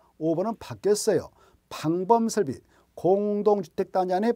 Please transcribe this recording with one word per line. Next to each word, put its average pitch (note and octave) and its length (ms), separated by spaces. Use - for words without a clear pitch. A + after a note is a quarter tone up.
오 D#3+ 160
번은 G3+ 240
바뀌었어요. F#3+ 720
방범설비, F#3 920
공동주택단지 G3 1160
안에 G#3+ 240